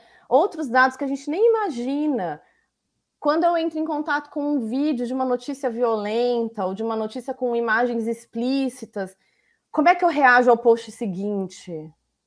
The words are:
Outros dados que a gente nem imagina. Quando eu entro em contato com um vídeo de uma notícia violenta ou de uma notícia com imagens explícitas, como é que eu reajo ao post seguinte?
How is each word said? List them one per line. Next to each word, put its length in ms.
Outros 400
dados 300
que 80
a 20
gente 220
nem 180
imagina. 960
Quando 260
eu 120
entro 220
em 60
contato 440
com 120
um 260
vídeo 400
de 60
uma 120
notícia 460
violenta 920
ou 80
de 100
uma 120
notícia 380
com 220
imagens 500
explícitas, 1120
como 180
é 60
que 100
eu 40
reajo 420
ao 60
post 340
seguinte? 1000